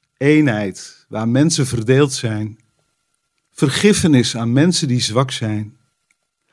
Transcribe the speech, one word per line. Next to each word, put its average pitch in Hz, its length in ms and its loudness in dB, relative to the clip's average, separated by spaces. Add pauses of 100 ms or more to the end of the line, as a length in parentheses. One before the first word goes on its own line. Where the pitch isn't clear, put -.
(180)
Eenheid 131 920 0
waar 113 200 -6
mensen 143 380 0
verdeeld 131 460 0
zijn. 107 460 -6 (920)
Vergiffenis 151 840 2
aan 117 180 -4
mensen 160 340 2
die 123 140 0
zwak 127 300 -2
zijn. 107 460 -6 (760)